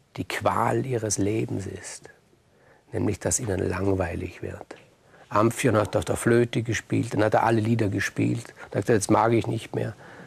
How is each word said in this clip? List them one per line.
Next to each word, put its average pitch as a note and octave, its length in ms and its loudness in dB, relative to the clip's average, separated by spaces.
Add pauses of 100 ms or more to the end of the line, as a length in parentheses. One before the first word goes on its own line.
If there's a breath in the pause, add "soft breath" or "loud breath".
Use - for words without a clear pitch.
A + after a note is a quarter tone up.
(180)
die F#2 80 -6
Qual A#2 600 0
ihres A2 320 -2
Lebens G#2 480 -2
ist, - 440 -14 (840 soft breath)
nämlich, G2+ 280 -2
dass - 200 -2
ihnen F#2+ 280 -2
langweilig F#2 760 -2
wird. - 320 -12 (540 soft breath)
Amphion A2 480 2
hat G#2 180 2
auf G2+ 100 0
der - 120 -2
Flöte A#2+ 440 2
gespielt, A2+ 520 -2
dann G#2 100 2
hat A2 120 4
er A#2 80 4
alle A2+ 180 4
Lieder A2 280 2
gespielt, A2+ 640 -2 (180 loud breath)
dann A2+ 100 -2
hat - 80 0
er A#2+ 60 6
gesagt: G2+ 60 2
„Jetzt - 100 0
mag G#2+ 200 4
ich A2+ 160 2
nicht - 280 -6
mehr.“ G#2 200 -4 (320 loud breath)